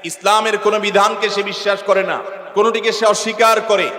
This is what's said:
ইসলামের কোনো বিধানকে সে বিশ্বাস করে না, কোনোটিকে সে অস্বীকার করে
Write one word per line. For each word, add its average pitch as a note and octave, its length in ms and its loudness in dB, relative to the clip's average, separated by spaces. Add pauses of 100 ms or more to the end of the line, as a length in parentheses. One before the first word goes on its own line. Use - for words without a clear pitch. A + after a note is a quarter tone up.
ইসলামের G#3 540 0
কোনো G#3 200 0
বিধানকে G3+ 500 0
সে G3+ 140 -4
বিশ্বাস G3 440 -4
করে F#3+ 160 2
না, E3 160 -4 (360)
কোনোটিকে G#3+ 380 0
সে A3 140 0
অস্বীকার A3 540 2
করে G3 380 0